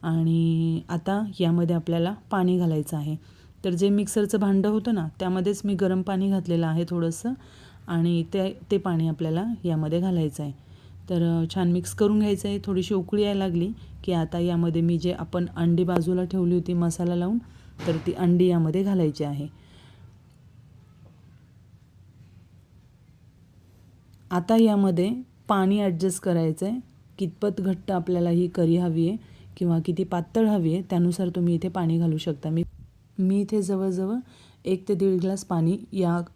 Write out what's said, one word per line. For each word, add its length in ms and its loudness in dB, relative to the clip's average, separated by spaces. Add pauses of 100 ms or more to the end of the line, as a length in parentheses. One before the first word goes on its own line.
आणि 840 2
आता 360 -2 (140)
यामध्ये 360 2
आपल्याला 400 -2 (160)
पाणी 260 2
घालायचं 400 0
आहे. 180 -4 (480)
तर 60 -2
जे 200 0
मिक्सरचं 500 0
भांडं 300 2
होतं 260 0
ना, 120 -2 (120)
त्यामध्येच 460 -2
मी 100 0
गरम 260 0
पाणी 280 -2
घातलेलं 380 0
आहे 220 0
थोडंसं 440 -2 (540)
आणि 360 2
ते, 360 -4 (120)
ते 60 2
पाणी 300 0
आपल्याला 380 -2 (200)
यामध्ये 340 0
घालायचं 440 0
आहे. 80 -6 (580)
तर, 320 2
अ, 140 -4
छान 160 2
मिक्स 220 -2
करून 260 4
घ्यायचं 280 0
आहे. 180 -2
थोडीशी 280 0
उकळी 300 0
यायला 240 0
लागली 240 0 (320)
की 100 -2
आता 260 0
यामध्ये 420 0
मी 160 2
जे 140 -2
आपण 340 -4 (100)
अंडी 280 4
बाजूला 400 2
ठेवली 320 0
होती 180 0
मसाला 420 0
लावून, 220 0 (500)
तर 100 0 (100)
ती 60 -2
अंडी 340 4
यामध्ये 360 2
घालायची 400 0
आहे. 240 -6 (4000)
आता 260 2
यामध्ये 520 4 (380)
पाणी 320 2
ॲडजस्ट 440 -2
करायचं 420 0
आहे, 140 -4 (380)
कितपत 440 -4
घट्ट 300 -2
आपल्याला 380 0
ही 180 2
करी 300 2
हवी 300 2
आहे 100 -2 (400)
किंवा 280 2
किती 180 -2
पातळ 440 0
हवी 260 2
आहे, 80 -2
त्यानुसार 480 0
तुम्ही 260 0
इथे 140 -2
पाणी 280 0
घालू 200 0
शकता. 320 -6
मी, 140 0 (560)
मी 220 2
इथे 200 0
जवळजवळ 540 -2 (500)
एक 240 -2
ते 40 2
दीड 280 2
ग्लास 240 -2
पाणी 320 2 (160)
या 280 0 (140)